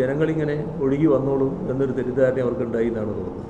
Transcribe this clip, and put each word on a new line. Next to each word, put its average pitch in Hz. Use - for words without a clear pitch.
ജനങ്ങളിങ്ങനെ 147
ഒഴുകി 143
വന്നോളൂ 135
എന്നൊരു 131
തെറ്റിദ്ധാരണ 127
അവർക്കുണ്ടായി 117
എന്നാണ് 107
തോന്നുന്നത്. -